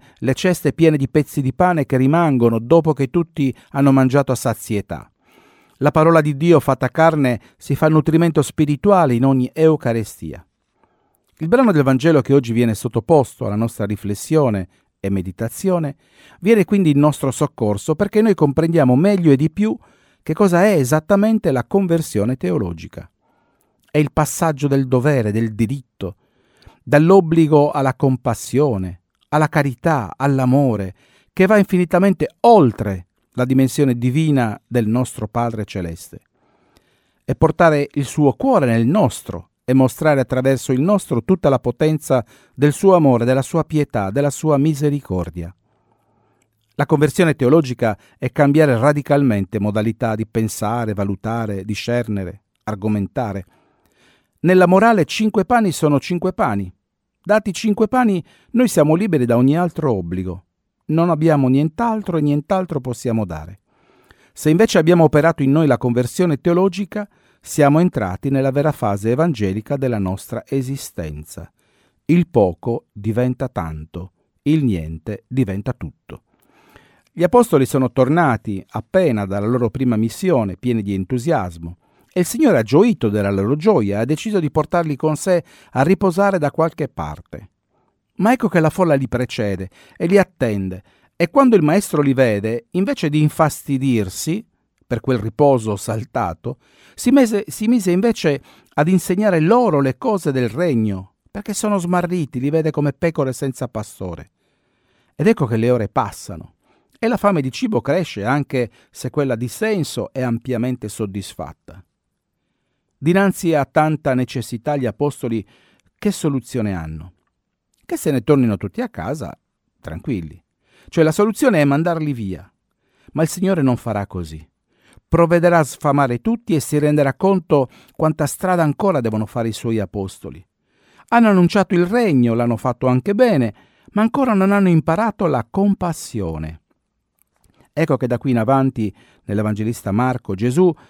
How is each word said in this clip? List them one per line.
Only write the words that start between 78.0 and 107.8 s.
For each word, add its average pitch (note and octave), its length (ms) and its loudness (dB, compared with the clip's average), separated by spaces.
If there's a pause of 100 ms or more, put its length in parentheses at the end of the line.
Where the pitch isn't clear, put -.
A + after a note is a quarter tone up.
appena A2+ 580 -2
dalla G2+ 220 -4
loro A#2+ 240 0
prima B2+ 240 -2
missione, A2+ 640 -2
pieni A2+ 260 -2
di G2+ 100 -4
entusiasmo, F#2+ 840 -4 (400)
e F#3 40 4
il E3+ 60 -2
Signore A#3 320 2
ha A2 40 2
gioito D3 460 2
della G2+ 200 0
loro G2+ 280 0
gioia C#3 400 0
e - 20 -2
ha A#2 60 -2
deciso F3+ 340 -4
di D3+ 100 -2
portarli D#3 460 -2
con D#3 220 -2
sé F3+ 260 -2 (280)
a B2+ 100 -2
riposare F#3+ 560 0
da D3 120 -2
qualche D#3+ 380 -4
parte. D2+ 600 -14 (680)
Ma G#3+ 160 2
ecco A#3 160 0
che E3+ 140 2
la D#3 80 2
folla E3+ 240 0
li C3+ 160 0
precede G#2 600 -4 (280)
e F3 80 -4
li F#3+ 120 2
attende, G2+ 640 -2 (360)
e E3 120 -2
quando B3+ 280 4
il E3+ 40 0
maestro D3+ 400 2
li C#3 120 2
vede, A2+ 580 0
invece F#3 380 -2
di D3+ 120 0
infastidirsi C#3 1300 -2 (400)
per A#2 140 -4
quel B2+ 160 0
riposo A2 580 0
saltato, G#2+ 840 -8 (340)
si - 180 -2
mese-, A#3 360 4
si - 200 -8
mise G#3 240 2
invece F3+ 500 0 (340)
ad D3+ 120 2
insegnare F#3 540 0
loro F#3+ 400 2
le C3 160 -2
cose G3 340 -2
del B2+ 160 -2
regno, A2 680 -4 (140)
perché G3+ 240 -10
sono G#3 240 -2
smarriti, F3 640 -4
li C#3 100 -4
vede D#3 220 -2
come D3 220 -2
pecore D3 400 -2
senza C3+ 340 -8
pastore. - 640 -12 (840)
Ed D#3 120 -2
ecco A3 200 2
che A2 100 -2
le A#2 120 0
ore A#2 200 0
passano, - 640 -8 (440)
e A3+ 120 -2
la A#3+ 80 0
fame F#3+ 240 0
di C3 100 -6
cibo A3 300 -4